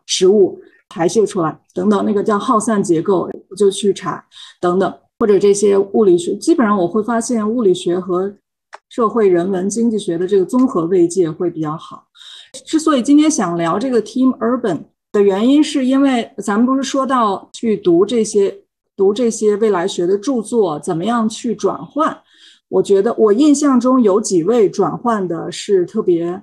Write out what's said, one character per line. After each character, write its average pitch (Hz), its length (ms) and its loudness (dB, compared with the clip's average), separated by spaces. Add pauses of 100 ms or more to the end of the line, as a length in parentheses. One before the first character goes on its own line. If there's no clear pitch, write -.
食 - 200 0
物， 196 320 4 (300)
排 170 180 -4
泄 202 180 0
出 190 160 -4
来 156 160 -4 (160)
等 185 160 -4
等， 202 160 2
那 214 80 -2
个 202 80 0
叫 208 160 0
耗 202 220 0
散 202 240 0
结 165 180 0
构， 170 300 -2 (180)
我 - 60 -20
就 196 160 2
去 190 240 -2
查 - 300 -10 (360)
等 180 180 0
等， 190 140 -2 (260)
或 233 80 0
者 202 120 4
这 202 160 4
些 202 240 2
物 202 260 2
理 175 140 4
学， 202 180 -6
基 320 180 0
本 285 120 0
上 208 100 0
我 175 100 0
会 214 160 -2
发 226 160 -2
现 226 300 -4
物 240 140 -2
理 190 100 4
学 180 260 -2
和 185 360 -4 (560)
社 233 180 0
会 214 200 2
人 180 220 0
文 185 200 -4
经 233 200 -2
济 214 80 -2
学 170 200 -4
的 180 80 -4
这 196 120 2
个 185 60 2
综 254 240 2
合 180 180 -2
慰 175 220 2
藉 170 220 0
会 170 200 -4
比 160 100 -8
较 151 160 -6
好。 - 300 -18 (600)
之 320 120 0
所 302 180 0
以 240 60 0
今 285 140 4
天 302 140 4
想 175 260 -2
聊 170 220 -2
这 254 100 -4
个 240 140 0
Team 254 360 0
Urban 233 420 -2 (320)
的 202 100 2
原 202 260 2
因， 294 160 6
是 277 220 -2
因 269 160 2
为 262 360 0
咱 202 200 -2
们 247 80 4
不 269 100 2
是 269 60 -2
说 262 240 -4
到 233 480 -2
去 220 220 -2
读 175 280 2
这 226 180 0
些， 196 400 -2 (320)
读 196 200 2
这 233 160 0
些 214 260 0
未 214 140 0
来 185 180 0
学 180 180 -4
的 196 120 0
著 233 240 -4
作， 196 360 -2
怎 151 180 -6
么 165 80 -4
样 226 220 0
去 214 280 -6
转 185 300 -4
换？ - 320 -4 (520)
我 190 140 0
觉 196 180 2
得 226 140 0
我 220 180 4
印 285 220 4
象 277 240 2
中 254 240 2
有 202 180 2
几 185 220 0
位 208 260 2
转 175 300 -2
换 214 280 -2
的 165 260 -8
是 180 340 -2
特 214 160 -6
别 175 400 -2